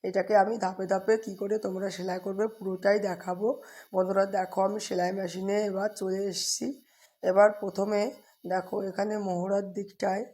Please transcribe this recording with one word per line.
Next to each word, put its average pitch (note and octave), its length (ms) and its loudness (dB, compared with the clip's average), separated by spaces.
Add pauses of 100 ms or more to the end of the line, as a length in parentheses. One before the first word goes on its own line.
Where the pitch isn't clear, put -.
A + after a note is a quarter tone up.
এটাকে F#3+ 320 0
আমি G3+ 220 6
ধাপে F#3+ 280 -2
ধাপে F#3+ 300 2
কি A3 180 -6
করে G3+ 240 -2
তোমরা F#3+ 320 -4
সেলাই F#3 300 -4
করবে G3 280 -2
পুরোটাই G3 500 2
দেখাবো। F#3 500 -2 (440)
বন্ধুরা F#3+ 340 4
দেখো F#3+ 360 -2
আমি G3+ 180 0
সেলাই F3+ 320 0
মেশিনে F#3+ 520 -2
এবার G3 300 -2
চলে F#3+ 300 -2
এসেছি। G3 420 -4 (560)
এবার F#3+ 300 8
প্রথমে G3+ 480 -2 (440)
দেখো F#3 380 -2
এখানে G3 360 -2
মোহরার G3 540 0
দিকটায় G3 600 -2